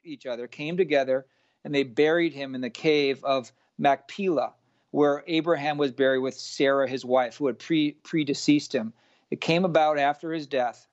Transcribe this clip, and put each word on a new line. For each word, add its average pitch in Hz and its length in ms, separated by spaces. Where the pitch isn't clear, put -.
each 147 220
other, 120 220
came 160 300
together, 135 480
and - 100
they 139 100
buried 151 500
him 139 220
in 127 60
the 123 80
cave 143 540
of 135 280
Machpelah, 139 760
where 143 360
Abraham 151 500
was 143 140
buried 131 280
with 127 160
Sarah, 139 540
his 127 160
wife, 123 320
who 147 100
had 113 120
pre-, 151 440
predeceased 143 720
him. 113 200
It - 100
came 170 240
about 151 340
after 143 320
his 156 160
death 123 460